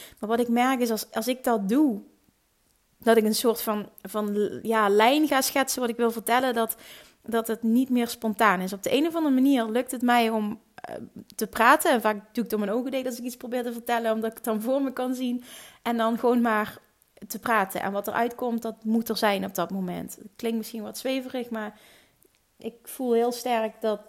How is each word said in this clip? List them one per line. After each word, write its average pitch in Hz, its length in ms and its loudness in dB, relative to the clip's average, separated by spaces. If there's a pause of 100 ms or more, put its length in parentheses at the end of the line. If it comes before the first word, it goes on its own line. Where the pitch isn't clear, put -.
(180)
Maar 208 100 -6
wat 233 120 2
ik 240 80 0
merk 247 320 2
is, 240 100 2
als, 220 220 -4
als 226 160 -2
ik 254 160 -4
dat 226 240 2
doe, 240 340 2 (960)
dat 226 180 4
ik 220 80 6
een 220 100 2
soort 226 280 0
van, 208 260 -4 (140)
van, 208 600 -2
ja, 220 260 2
lijn 240 380 4
ga 277 140 2
schetsen 269 400 0
wat 240 100 0
ik 233 60 -8
wil 233 140 2
vertellen, 233 440 0
dat, 226 220 -2 (460)
dat 226 240 -2
het 226 160 -4
niet 240 280 4
meer 240 180 2
spontaan 214 520 2
is. 185 120 -4
Op 196 100 -10
de - 100 0
een 285 140 4
of 320 80 -2
andere 311 200 2
manier 262 300 4
lukt 226 260 -2
het 254 120 -4
mij 240 280 4
om, 214 300 -2 (140)
eh, - 200 -14 (400)
te - 120 -4
praten. 269 440 4
En 254 100 4
vaak 208 340 -2
doe 240 100 -2
ik 233 60 -8
door 214 80 -2
mijn 208 140 -2
ogen 247 180 -2
dicht 262 160 -4
als 240 120 -6
ik 240 60 -10
iets 247 120 -8
probeer 247 260 -6
te 240 100 -6
vertellen, 233 400 -2
omdat 220 180 -2
ik 226 60 -10
het - 80 -18
dan 220 160 -2
voor 262 220 0
me 269 100 -2
kan 254 220 -4
zien. 247 300 -4 (380)
En 240 140 -2
dan 226 220 0
gewoon 240 220 4
maar 214 380 0 (480)
te - 120 -10
praten. 202 440 0
En 190 100 -4
wat 202 160 -4
eruit 233 260 -2
komt, 233 280 -4
dat 220 220 -8
moet 226 240 2
er 214 80 -2
zijn 202 280 0
op 190 100 -8
dat 170 160 -2
moment. 180 460 -6
Het - 200 -20
klinkt 233 220 -4
misschien 220 240 -8
wat 208 160 -12
zweverig, 254 520 -6
maar 214 280 -10 (880)
ik 226 180 -10
voel 254 300 -4
heel 233 200 4
sterk 226 480 -2
dat 214 280 -2